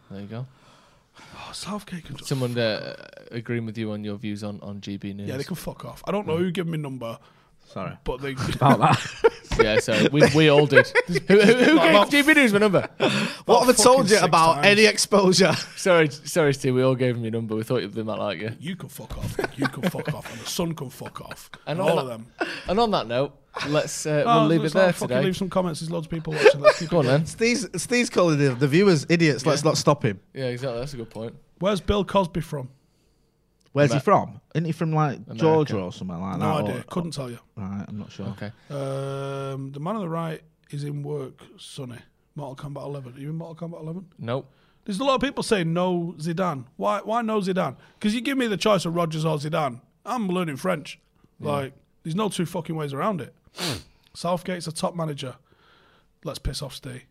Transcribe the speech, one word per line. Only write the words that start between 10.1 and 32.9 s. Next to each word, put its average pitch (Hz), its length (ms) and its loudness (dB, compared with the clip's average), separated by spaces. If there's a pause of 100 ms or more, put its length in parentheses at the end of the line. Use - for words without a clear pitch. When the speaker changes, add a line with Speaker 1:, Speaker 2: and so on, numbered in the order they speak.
Speaker 1:
we, 147 100 4 (140)
we 156 140 8
all 147 180 8
did. - 200 6
Speaker 2:
<laughs> - 200 0
Speaker 1:
Who, 175 120 -4
who, 196 200 6
who 247 360 8
Speaker 2:
Like, - 80 6
Speaker 1:
gave 330 120 6
Speaker 2:
about 302 160 6
Speaker 1:
G 285 100 6
B 294 140 4
News 254 180 6
my 202 60 4
number? 202 280 4 (100)
Speaker 3:
What - 120 2
have 208 380 -2
I 233 180 8
Speaker 2:
fucking 247 180 6
Speaker 3:
told 254 220 6
you 202 100 6
Speaker 2:
six 185 80 4
Speaker 3:
about 165 320 4
Speaker 2:
times. 156 120 2
Speaker 3:
any 208 180 8
exposure? 190 680 4
<laughs> - 220 -8
Speaker 1:
Sorry, 170 340 4
sorry, 147 440 0
Steve. 127 220 -2
We 127 80 4
all 131 120 4
gave 123 200 0
him 120 80 -6
your 113 80 -4
number. 110 240 -4
We 110 80 -2
thought 107 280 -2
they 110 120 -8
might 104 160 -6
like 101 200 -4
you. 107 200 -6
Speaker 2:
You 180 160 -10
can - 140 -14
fuck - 280 -14
off. - 200 -8 (200)
You 135 100 -2
can 180 220 -4
fuck 139 240 -6
off. 107 180 -12
And 117 100 -16
the - 80 -16
Sun 170 260 -4
can 131 140 -10
fuck - 320 -14
off. - 280 -18 (180)
Speaker 1:
And 151 120 -4
Speaker 2:
And - 20 -4
Speaker 1:
on 196 80 2
Speaker 2:
all 165 80 2
Speaker 1:
that, 160 40 0
Speaker 2:
of 131 60 -8 (320)
them. - 80 -4 (200)
Speaker 1:
and 190 120 0
on 233 120 2
that 135 160 0
note, 127 260 -2 (340)
let's, - 400 -2
uh, 147 180 2
Speaker 2:
Oh, 233 160 6
Speaker 1:
we'll 151 60 4
leave 160 140 4
Speaker 2:
let's 156 120 -2
Speaker 1:
it 180 40 0
there 190 100 6
Speaker 2:
not 175 80 2
fucking 196 140 -6
Speaker 1:
today. 151 160 2
Speaker 2:
leave 185 120 0
some 190 120 -4
comments. 180 320 -2
There's 160 100 -8
loads 170 160 -6
of - 40 -14
people 160 220 -6
watching. 151 280 6
Let's - 180 6
keep 160 100 -6
Speaker 1:
Go 175 80 2
Speaker 2:
it - 40 6
Speaker 1:
on, 131 40 2
Speaker 2:
going. 131 140 4
Speaker 1:
then. 165 80 0
Speaker 3:
Steve's, 226 540 -2
Steve's 240 280 0
calling 165 300 4
the, 139 160 4
the 139 120 2
viewers 165 420 4
idiots. 160 360 2
Let's 151 180 2
Speaker 1:
Yeah. 160 60 4
Speaker 3:
not 151 80 2
stop 147 260 2
him. 101 160 -2 (140)
Speaker 1:
Yeah, 131 120 -6
exactly. 123 340 -6
That's 135 160 -8
a - 20 -10
good 110 140 -10
point. 113 240 -12 (240)
Speaker 2:
Where's 190 220 0
Bill 202 220 0
Cosby 180 380 0
from? 139 280 -10 (1040)